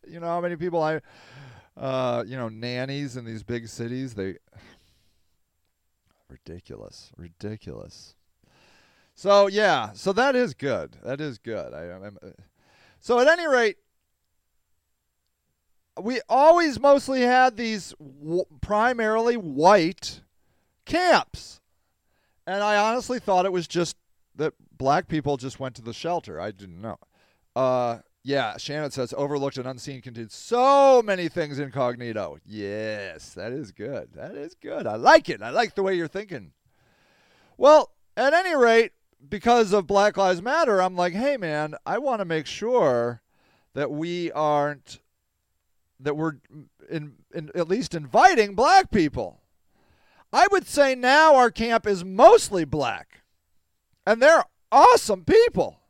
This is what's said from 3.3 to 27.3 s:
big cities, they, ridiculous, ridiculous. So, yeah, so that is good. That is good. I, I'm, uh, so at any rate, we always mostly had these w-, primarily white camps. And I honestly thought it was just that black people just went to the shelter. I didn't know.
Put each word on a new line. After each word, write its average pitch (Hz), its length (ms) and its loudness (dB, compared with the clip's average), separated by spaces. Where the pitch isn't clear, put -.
big 117 240 -8
cities, 123 460 -10
they, 95 240 -8
ridiculous, 67 880 -20
ridiculous. 85 1000 -16
So, 202 320 4
yeah, 196 480 0
so 190 200 -4
that 262 200 0
is 240 180 -2
good. 85 520 -6
That 139 160 -8
is 139 180 -10
good. 87 340 -10
I, 85 200 -14
I'm, 98 280 -20
uh, 95 100 -20
so 247 220 -2
at 262 80 4
any 339 180 0
rate, 240 300 0
we 233 280 -6
always 302 520 4
mostly 269 400 2
had 247 360 4
these 220 440 -8
w-, 151 460 -6
primarily 226 760 0
white 170 840 2
camps. 320 760 -2
And 202 160 -2
I 208 140 2
honestly 233 420 -2
thought 185 260 2
it 196 60 -2
was 175 160 -4
just 170 280 -4
that 151 200 -6
black 143 300 0
people 147 300 -4
just 127 240 -14
went 127 160 -10
to 113 60 -20
the 113 100 -14
shelter. 151 480 -8
I 104 100 -8
didn't 95 300 -20
know. 107 180 -14